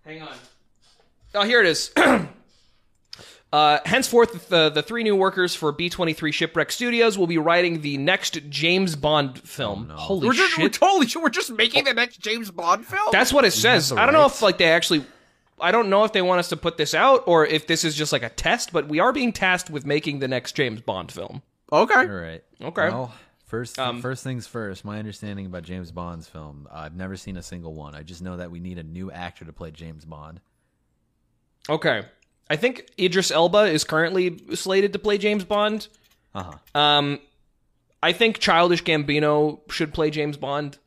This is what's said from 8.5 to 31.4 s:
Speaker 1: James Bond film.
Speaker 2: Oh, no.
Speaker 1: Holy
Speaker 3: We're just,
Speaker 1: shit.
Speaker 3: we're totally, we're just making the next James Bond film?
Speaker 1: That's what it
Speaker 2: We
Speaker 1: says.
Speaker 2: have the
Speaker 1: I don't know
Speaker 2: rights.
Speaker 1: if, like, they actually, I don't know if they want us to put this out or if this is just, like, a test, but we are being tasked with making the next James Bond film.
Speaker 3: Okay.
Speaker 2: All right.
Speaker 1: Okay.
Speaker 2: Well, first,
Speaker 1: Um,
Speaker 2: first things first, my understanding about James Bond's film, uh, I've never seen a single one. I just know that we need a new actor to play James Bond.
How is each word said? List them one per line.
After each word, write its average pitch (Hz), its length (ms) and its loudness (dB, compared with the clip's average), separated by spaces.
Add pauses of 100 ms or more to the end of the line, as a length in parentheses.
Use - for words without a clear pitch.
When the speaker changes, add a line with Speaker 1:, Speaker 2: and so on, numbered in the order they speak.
Speaker 1:
James 170 440 2
Bond 143 460 0
film. 107 500 -8
Speaker 2:
Oh, 78 40 -14
no. 78 40 -12
Speaker 1:
Holy 185 300 -2
Speaker 3:
We're 247 60 4
just, 349 180 2
Speaker 1:
shit. 320 120 0
Speaker 3:
we're - 40 4
totally, 359 380 4 (160)
we're 294 80 2
just 349 220 -6
making 240 320 0
the 262 100 0
next 240 240 -2
James 220 320 -6
Bond 180 360 0
film? 403 240 -2
Speaker 1:
That's 247 220 4
what 269 120 6
it 202 40 6
Speaker 2:
We - 40 6
Speaker 1:
says. 202 360 4
Speaker 2:
have 127 80 -2
the 202 60 4
Speaker 1:
I - 20 6
don't 269 80 4
know 311 120 8
Speaker 2:
rights. 269 120 4
Speaker 1:
if, - 60 -2
like, 190 160 4
they 175 120 6
actually, 165 320 4 (560)
I 175 140 0
don't 226 160 2
know 202 160 6
if 214 80 0
they 196 80 2
want 180 200 2
us 170 100 -4
to 165 80 -4
put 165 180 -4
this 147 160 -2
out 240 320 4
or 165 220 6
if 156 200 0
this 165 200 0
is 151 100 -2
just, 151 160 -2
like, 131 100 -2
a 117 60 -8
test, - 420 -2
but 151 160 -2
we 151 140 -2
are 240 140 2
being 247 180 -2
tasked 185 380 -2
with 147 160 -10
making 147 320 -2
the 135 100 -4
next 127 240 -4
James 120 300 -4
Bond 92 280 -6
film. 101 300 -12 (320)
Speaker 3:
Okay. 214 220 4
Speaker 2:
All 262 100 4
right. 85 400 -10 (160)
Speaker 1:
Okay. 170 300 -2
Speaker 2:
Well, 123 240 -8 (320)
first, 117 320 -10
Speaker 1:
Um, 120 240 -6
Speaker 2:
first 127 220 -8
things 127 220 -8
first, 104 380 -10
my 104 140 -10
understanding 104 480 -12
about 90 160 -12
James 87 280 -12
Bond's 85 380 -12
film, 73 420 -18
uh, 80 100 -16
I've 78 140 -16
never 95 220 -10
seen 92 220 -12
a 85 40 -14
single 82 300 -14
one. 76 220 -14
I 73 80 -16
just 82 180 -18
know 90 160 -10
that 87 140 -12
we 87 100 -14
need 90 160 -12
a 85 60 -12
new 87 280 -12
actor 87 360 -14
to 78 80 -20
play 82 160 -14
James 78 340 -18
Bond. 78 360 -20 (1300)